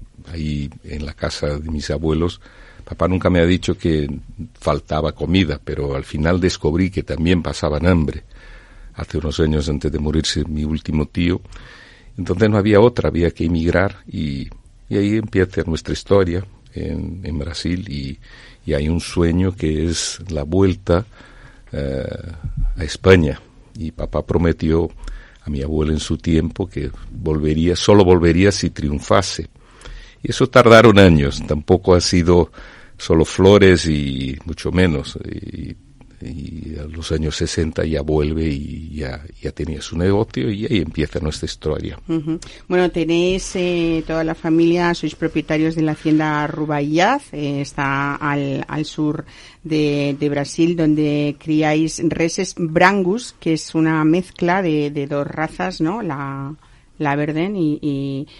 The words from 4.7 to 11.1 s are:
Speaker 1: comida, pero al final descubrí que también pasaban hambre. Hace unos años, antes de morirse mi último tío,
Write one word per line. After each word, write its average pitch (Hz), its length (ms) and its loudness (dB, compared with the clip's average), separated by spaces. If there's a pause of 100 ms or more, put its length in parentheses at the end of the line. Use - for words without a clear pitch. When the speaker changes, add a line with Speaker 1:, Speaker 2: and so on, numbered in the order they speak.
Speaker 1:
comida, 76 520 0
pero 69 300 -6
al 67 100 -6
final 82 360 0
descubrí 87 500 0
que - 140 -6
también 82 380 0
pasaban 73 440 -2
hambre. 76 380 2 (680)
Hace - 240 -10
unos 78 240 -4
años, 76 300 2
antes 73 200 -2
de 76 80 -4
morirse 76 460 -2
mi 76 200 -4
último 76 420 -2
tío, 87 340 -2 (800)